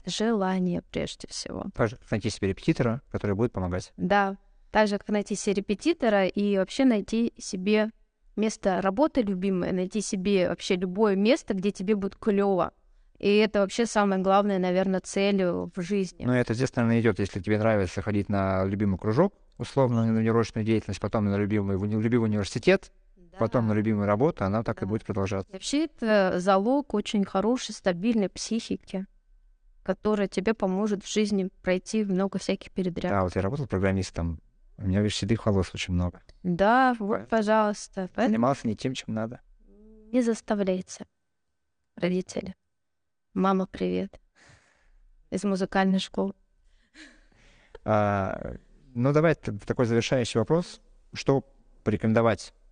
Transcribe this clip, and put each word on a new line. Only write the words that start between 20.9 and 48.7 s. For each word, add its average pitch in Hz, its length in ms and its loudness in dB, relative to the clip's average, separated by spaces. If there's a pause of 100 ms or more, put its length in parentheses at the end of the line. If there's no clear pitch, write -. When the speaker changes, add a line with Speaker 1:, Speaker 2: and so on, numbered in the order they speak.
Speaker 2:
потом 107 240 -2
на 101 120 0
любимый, 101 400 0
в 92 60 -2
уни-, 107 180 -2
любимый 113 260 2
университет, 107 680 0 (240)
Speaker 1:
Да. - 220 -20
Speaker 2:
потом 113 280 0
на 110 60 2
любимую 104 340 2
работу, 104 380 2
она 101 180 0
так 110 160 -4
и - 40 -8
Speaker 1:
Да. 104 40 -4
Speaker 2:
будет 107 180 -4
продолжаться. 98 480 -4
Speaker 1:
Вообще, 285 340 -2
это 214 520 2
залог 202 560 2
очень 208 300 0
хорошей, 214 500 -2
стабильной 196 540 0
психики, - 800 -6 (760)
которая 208 460 0
тебе 208 260 0
поможет 202 480 0
в - 100 -12
жизни 208 360 0 (140)
пройти 185 420 0
много 190 340 0
всяких - 320 -4
передряг. 180 400 -4
Speaker 2:
Да, 190 140 2
вот 185 100 -2
я 95 80 0
работал 127 240 -4
программистом, 92 720 -2 (360)
у - 100 -14
меня, 95 140 2
видишь, 104 160 0
седых 104 300 -2
волос 98 280 2
очень - 200 -6
много. 87 260 -2 (240)
Speaker 1:
Да, 220 560 2
вот, 196 80 -6
Speaker 2:
Поэтому 202 220 -4
Speaker 1:
пожалуйста. 214 840 0
Поэтому 214 140 0
Speaker 2:
занимался 220 400 0
не 104 80 -2
тем, 131 180 -4
чем - 180 -8
надо. 110 280 -6 (720)
Speaker 1:
не 247 100 2
заставляйте, 202 840 -2 (920)
родители. 180 580 -4 (800)
Мама, 190 320 2
привет. 180 520 -4 (1120)
Из 190 140 -4
музыкальной 190 560 2
школы. 196 320 -4 (1500)
Speaker 2:
А, 101 680 0 (400)